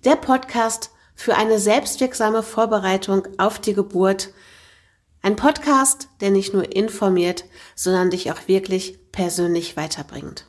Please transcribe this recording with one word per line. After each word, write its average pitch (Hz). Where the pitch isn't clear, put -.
der 277
Podcast 247
für -
eine 220
selbstwirksame 220
Vorbereitung 196
auf 196
die 214
Geburt. 190
Ein 202
Podcast, 277
der 202
nicht 196
nur 190
informiert, 185
sondern 185
dich 185
auch -
wirklich 185
persönlich 175
weiterbringt. -